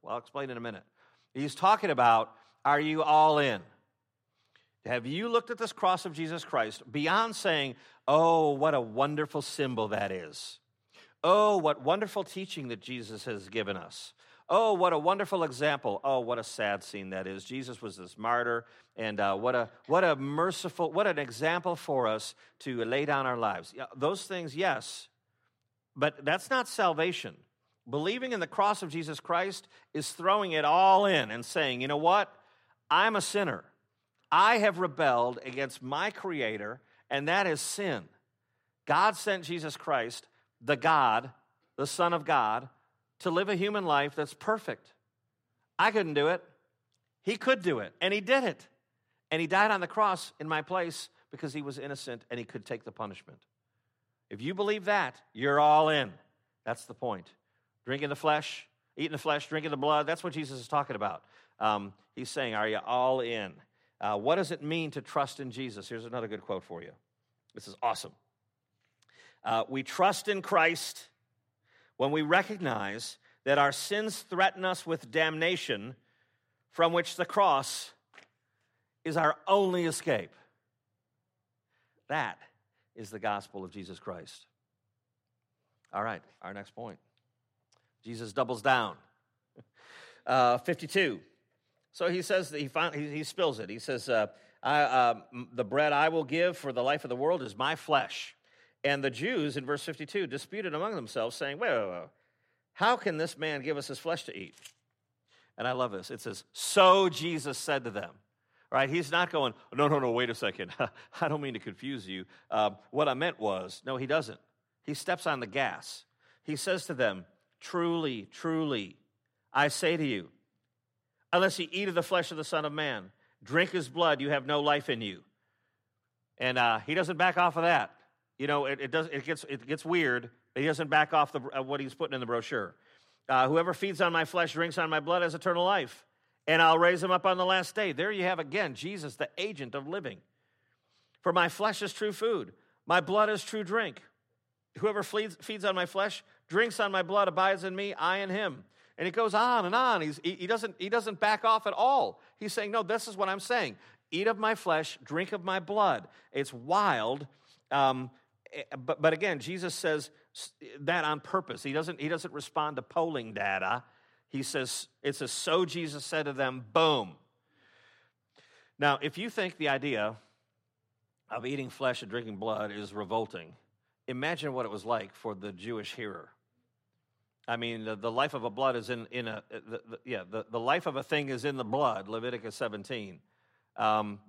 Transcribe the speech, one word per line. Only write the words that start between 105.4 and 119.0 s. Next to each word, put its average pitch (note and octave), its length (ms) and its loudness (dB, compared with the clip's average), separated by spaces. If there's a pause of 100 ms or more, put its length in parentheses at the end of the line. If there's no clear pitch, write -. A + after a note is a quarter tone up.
And A#2 100 -2
I B2+ 40 2
love B2+ 200 0
this. F#2+ 200 -8
It A#2+ 100 -10
says, G#2+ 220 -10 (100)
"So F#3+ 560 8
Jesus D3 480 -4
said C3+ 280 -2
to A#2 60 -6
them." F#2+ 200 -8 (600)
Right? C3+ 160 2
He's D3+ 240 -2
not F3 200 2
going, C3+ 240 0 (180)
"No, C#3+ 140 4
no, D3 100 2
no, B2+ 140 2
wait A#2+ 180 0
a A2+ 60 -4
second. G2 360 -4 (240)
<laughs> - 260 -16
I E3 60 2
don't D3+ 140 -2
mean C3+ 140 -6
to - 40 -10
confuse A2 480 -10
you. F#2 180 -8 (260)
Um, G#2 260 2 (140)
what D3 180 0
I B2+ 60 0
meant D#3 240 -4
was," F#2+ 440 -4
no, C3 140 -6
he C3 80 -6
doesn't. C#3 340 -2 (440)
He D3 100 -6
steps F3 320 -4
on D3 140 0
the A#2 80 -6
gas. G2+ 580 -4 (380)
He D3+ 120 -6
says F#3 300 -4
to E3+ 80 -6
them, G#2 320 -2 (340)
"Truly, E3 720 -2
truly, D3+ 640 -4 (560)